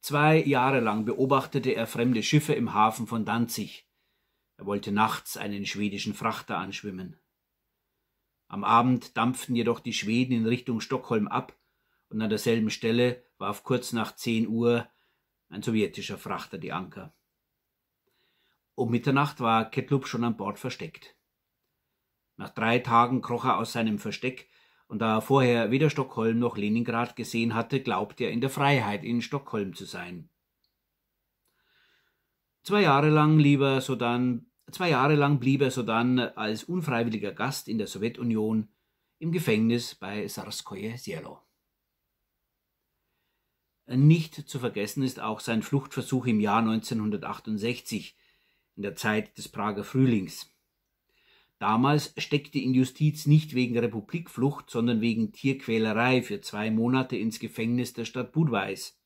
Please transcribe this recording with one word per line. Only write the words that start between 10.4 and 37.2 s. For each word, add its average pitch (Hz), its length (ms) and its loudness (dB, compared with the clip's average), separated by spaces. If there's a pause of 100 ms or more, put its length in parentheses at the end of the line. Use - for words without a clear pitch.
Richtung 120 340 -2
Stockholm 120 460 -2
ab, - 320 -6 (500)
und 107 140 -4
an 110 80 -2
derselben 110 400 2
Stelle 120 540 0 (120)
warf 98 280 -8
kurz - 280 -2
nach 113 220 -4
zehn 113 340 0
Uhr 117 400 2 (600)
ein 98 140 -12
sowjetischer 104 540 -2
Frachter - 420 -10
die 69 140 -10
Anker. 92 400 -10 (1600)
Um 117 140 -2
Mitternacht 135 500 0
war 113 280 2
Kettlup 135 380 -2
schon 117 160 -4
an 117 140 -2
Bord 101 240 -8
versteckt. - 560 -12 (1200)
Nach 101 140 -12
drei 113 280 2
Tagen 120 420 4
kroch 120 240 -4
er 117 140 2
aus 113 140 -4
seinem 110 260 0
Versteck, 120 500 -8 (400)
und 107 120 -6
da 110 160 2
er 110 40 2
vorher 120 520 4
weder 143 180 4
Stockholm 113 480 0
noch 120 180 0
Leningrad 117 600 -2
gesehen 117 380 -2
hatte, 117 280 -2
glaubte 104 400 -4
er, 104 80 -2
in 117 100 -2
der 135 100 0
Freiheit 131 520 0
in 117 180 -2
Stockholm 107 540 -6
zu 98 100 -14
sein. 90 440 -14 (2250)
Zwei 202 200 4
Jahre 151 280 6
lang 151 260 8
blieb 143 260 8
er 135 180 4
sodann, 123 680 0 (240)
zwei 175 200 0
Jahre 143 260 4
lang 143 240 4
blieb 135 220 4
er 127 100 2
sodann 120 480 2
als 110 420 -4
unfreiwilliger 127 720 -2